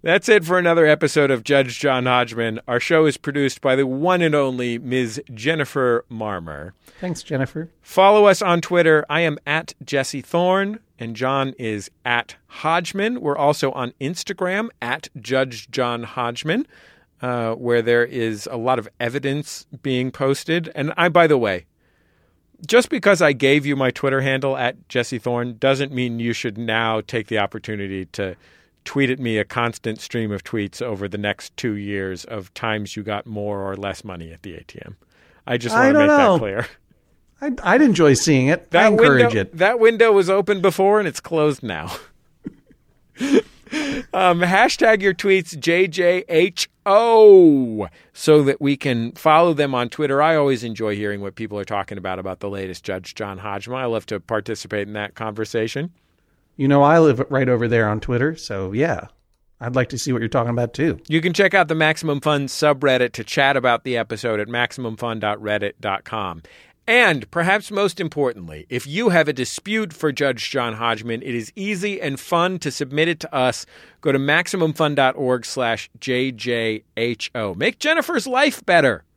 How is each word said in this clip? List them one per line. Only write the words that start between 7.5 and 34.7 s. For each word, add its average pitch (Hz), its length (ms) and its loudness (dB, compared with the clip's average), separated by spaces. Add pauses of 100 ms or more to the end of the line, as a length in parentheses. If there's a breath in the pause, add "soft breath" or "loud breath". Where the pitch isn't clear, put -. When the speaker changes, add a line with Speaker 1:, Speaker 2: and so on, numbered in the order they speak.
Speaker 1:
Follow 202 420 4
us 190 160 6
on 175 220 2
Twitter. 160 480 4
I 156 100 0
am 156 240 -2
at 156 300 -4 (100)
Jesse 135 380 -4
Thorne, 190 560 0 (200)
and 117 160 -8
John 135 440 -2
is 110 320 -6 (160)
at 120 300 -4 (100)
Hodgman. 190 760 -4
We're 143 160 -2
also 143 360 0
on 123 280 -8
Instagram 185 680 -6 (120)
at 127 280 -6 (120)
Judge 123 500 -4
John 120 340 -4
Hodgman, 127 640 -4 (540 soft breath)
uh, 120 360 -4
where 120 260 0
there 120 240 2
is 113 440 -6
a 127 60 -10
lot 123 220 -2
of 104 100 -10 (100)
evidence 135 680 -6 (160)
being 127 280 -2
posted. 160 640 -2
And 151 220 -6
I, 175 140 2
by 170 160 6
the 147 100 4
way, 101 300 -2 (1000)
just 233 220 4
because 196 340 2
I 147 100 4
gave 135 340 2
you 143 100 -2
my 131 140 0
Twitter 135 300 -2
handle 135 360 -2
at 127 320 -6
Jesse 123 300 -4
Thorn 120 400 -4
doesn't 135 340 0
mean 123 260 -4
you 117 140 -2
should 113 260 -6
now 113 420 -2
take 110 280 -8
the 110 100 -2
opportunity 98 680 -6
to 95 300 -8 (480 soft breath)
tweet 139 260 0
at 127 80 -4
me 117 200 -2
a 101 60 -2
constant 117 560 -6
stream 113 320 -6
of 98 120 -8
tweets 104 360 -6
over 101 280 -6
the 104 100 -8
next - 380 -8
two 110 180 -4
years 98 500 -6
of 98 300 -14
times 107 420 -4
you 107 60 -10
got 104 240 -6
more 104 440 -6
or 98 60 -8
less 98 280 -8
money 85 280 -14
at 80 100 -20
the 90 120 -14
A - 100 -16
T - 200 -20